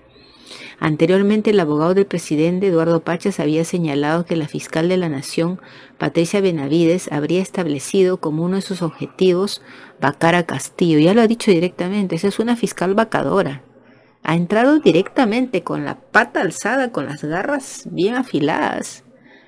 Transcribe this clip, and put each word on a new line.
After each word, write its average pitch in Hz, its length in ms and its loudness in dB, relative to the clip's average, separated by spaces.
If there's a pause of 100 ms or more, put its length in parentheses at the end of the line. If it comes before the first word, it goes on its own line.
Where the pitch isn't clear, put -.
(800)
Anteriormente, 190 720 2
el 208 100 4
abogado 156 340 2
del 196 120 4
presidente, 175 640 0
Eduardo 165 340 2
Pachas, 175 380 -4
había 156 240 0
señalado 160 600 -2
que - 100 -4
la 151 120 -2
fiscal 160 420 -4
de 185 80 2
la 175 120 -2
Nación, 165 500 -4 (380)
Patricia 170 420 0
Benavides, 165 720 0
habría 151 300 -2
establecido 185 760 0
como 160 260 -4
uno 185 140 -2
de 190 40 -2
sus 180 200 -10
objetivos 180 800 -2 (380)
vacar 165 360 2
a 175 80 2
Castillo. 156 560 0
Ya 170 140 6
lo 233 80 6
ha 220 60 6
dicho 226 220 0
directamente, 180 640 0
esa 165 120 -2
es 196 100 0
una 233 180 0
fiscal 190 380 -2
vacadora. 160 720 0 (580)
Ha 160 140 -2
entrado 226 440 2
directamente 208 840 2
con 147 200 -6
la 143 160 -8
pata 233 420 0
alzada, 233 500 -2
con 143 140 -4
las 151 180 -10
garras 196 680 -6
bien 180 260 -2
afiladas - 880 -4 (440)